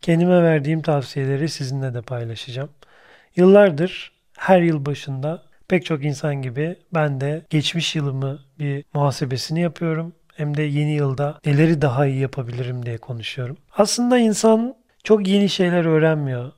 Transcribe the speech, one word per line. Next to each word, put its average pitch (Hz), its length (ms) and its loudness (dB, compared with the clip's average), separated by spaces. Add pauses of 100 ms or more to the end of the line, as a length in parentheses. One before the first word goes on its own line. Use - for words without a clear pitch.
Kendime 175 420 4
verdiğim 160 380 2
tavsiyeleri 139 680 -2
sizinle 135 440 -6
de 120 80 -6
paylaşacağım. 120 680 -10 (680)
Yıllardır 185 760 4 (260)
her 185 240 4
yıl 156 240 0
başında 143 580 -6 (240)
pek 185 180 0
çok 147 200 -4
insan 143 300 -4
gibi 135 400 -6 (180)
ben 147 280 -2
de 151 280 -4
geçmiş 156 460 -2
yılımı 135 440 -4 (200)
bir 143 340 -6
muhasebesini 143 680 -2
yapıyorum. 165 520 -4 (240)
Hem 147 200 -4
de 151 60 0
yeni 147 280 0
yılda 143 540 -2
neleri 151 360 4
daha 139 240 2
iyi 131 140 0
yapabilirim 123 680 -6
diye 117 120 -6
konuşuyorum. 120 600 -10 (200)
Aslında 240 400 2
insan 226 580 2 (280)
çok 208 240 2
yeni 202 220 4
şeyler 175 360 2
öğrenmiyor. 151 720 2